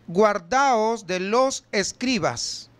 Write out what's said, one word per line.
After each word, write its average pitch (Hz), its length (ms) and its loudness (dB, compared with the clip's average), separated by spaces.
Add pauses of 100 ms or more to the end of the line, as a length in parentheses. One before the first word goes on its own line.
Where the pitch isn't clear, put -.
guardaos 214 1000 2
de 180 140 -4
los 254 500 0
escribas, 165 1000 -4 (100)